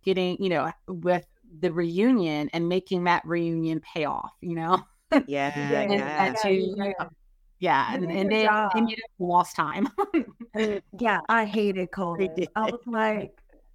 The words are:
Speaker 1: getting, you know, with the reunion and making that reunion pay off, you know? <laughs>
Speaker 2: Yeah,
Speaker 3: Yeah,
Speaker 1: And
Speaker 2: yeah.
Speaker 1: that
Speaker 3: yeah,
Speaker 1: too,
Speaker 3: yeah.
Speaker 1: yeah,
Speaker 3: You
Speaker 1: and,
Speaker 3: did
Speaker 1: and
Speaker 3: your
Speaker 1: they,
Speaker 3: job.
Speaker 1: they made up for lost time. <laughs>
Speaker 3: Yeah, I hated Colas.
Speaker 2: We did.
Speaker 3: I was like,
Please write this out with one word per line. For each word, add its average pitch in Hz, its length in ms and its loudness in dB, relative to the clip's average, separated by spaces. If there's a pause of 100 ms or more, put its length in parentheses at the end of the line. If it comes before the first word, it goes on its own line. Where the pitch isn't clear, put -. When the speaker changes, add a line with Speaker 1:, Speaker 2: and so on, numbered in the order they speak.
Speaker 1:
getting, 185 380 0
you 185 80 0
know, 160 220 0 (160)
with 175 380 0 (340)
the 175 120 0
reunion 170 800 2
and 170 140 0
making 180 360 0
that 175 220 2
reunion 165 540 0
pay 156 260 -6
off, - 260 -6 (100)
you 170 140 -6
know? 170 260 0 (300)
<laughs> - 0 - (140)
Speaker 2:
Yeah, 139 280 0
Speaker 3:
Yeah, 143 360 0
Speaker 1:
And 139 260 0
Speaker 2:
yeah. - 20 -2
Speaker 1:
that - 260 2
Speaker 3:
yeah, 202 40 0
Speaker 1:
too, 190 280 2
Speaker 3:
yeah. 196 320 -4 (520)
Speaker 1:
yeah, 139 340 2
Speaker 3:
You - 20 -2
Speaker 1:
and, 180 100 -2
Speaker 3:
did 165 60 -2
Speaker 1:
and 196 180 0
Speaker 3:
your - 20 0
Speaker 1:
they, 220 160 2
Speaker 3:
job. 208 260 2
Speaker 1:
they 220 80 2
made 226 160 0
up 226 200 -12
for 180 100 -2
lost 175 280 2
time. 180 320 -2 (640)
<laughs> 214 280 -2 (180)
Speaker 3:
Yeah, 208 280 2
I 226 180 4
hated 202 460 0
Colas. 175 260 -4
Speaker 2:
We 190 100 2
did. 175 260 -4
Speaker 3:
I 220 120 -2
was 233 200 -4
like, 214 440 -2 (440)